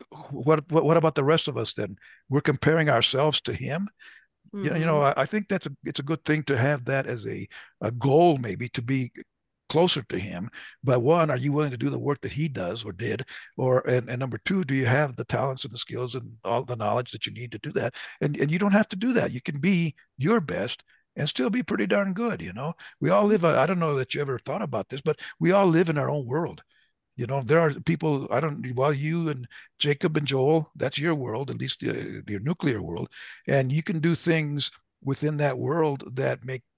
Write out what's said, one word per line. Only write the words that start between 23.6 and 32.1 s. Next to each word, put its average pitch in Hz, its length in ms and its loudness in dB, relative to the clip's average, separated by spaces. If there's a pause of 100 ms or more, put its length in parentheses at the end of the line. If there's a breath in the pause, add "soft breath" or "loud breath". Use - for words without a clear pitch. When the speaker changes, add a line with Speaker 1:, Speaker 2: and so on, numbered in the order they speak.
Speaker 1:
don't 180 140 0
know 156 160 2
that 131 180 -2
you - 60 -4
ever 135 200 -2
thought 160 220 -6
about 123 280 -4
this, 135 100 -8
but 151 220 -2 (180 loud breath)
we 170 140 4
all 202 140 6
live 165 220 4
in 151 80 0
our 131 120 0
own 143 160 -2
world. 151 360 -4 (560)
You 123 100 -4
know, 139 140 -2
there 135 180 4
are 165 140 4
people, 151 580 0
I 120 80 2
don't, 147 340 -4
well, 135 200 2
you 156 360 -2
and 131 160 -8 (340 loud breath)
Jacob 147 380 0
and 143 80 0
Joel, 139 520 2
that's - 200 -2
your 160 160 0
world, 131 380 -4
at 120 60 -8
least, 131 260 -6
uh, 113 100 -2 (320)